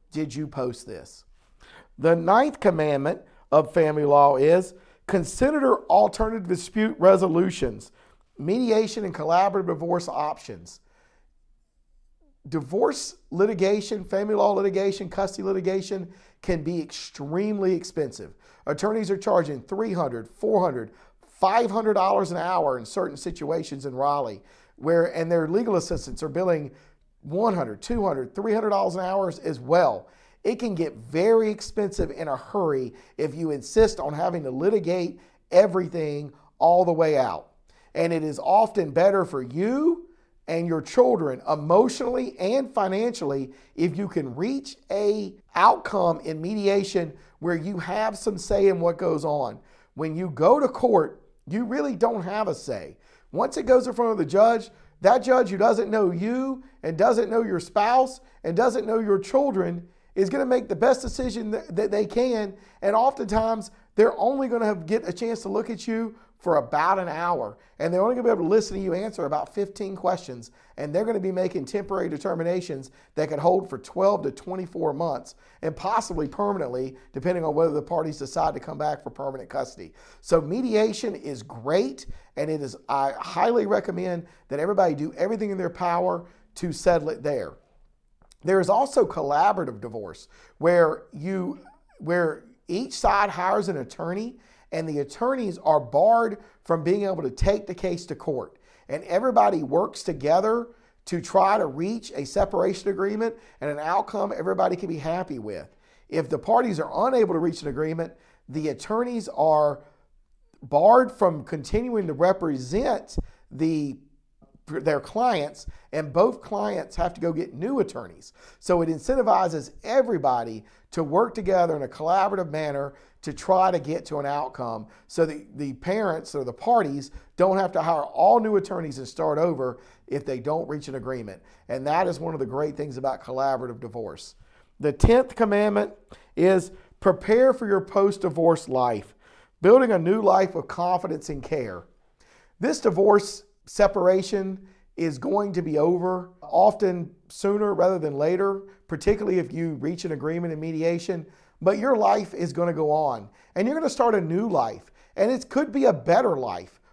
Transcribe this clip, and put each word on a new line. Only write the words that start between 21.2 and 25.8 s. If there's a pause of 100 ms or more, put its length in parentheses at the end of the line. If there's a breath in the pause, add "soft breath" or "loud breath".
five
hundred
dollars
an
hour
in
certain
situations
in
Raleigh, (360 soft breath)
where,
and
their
legal
assistants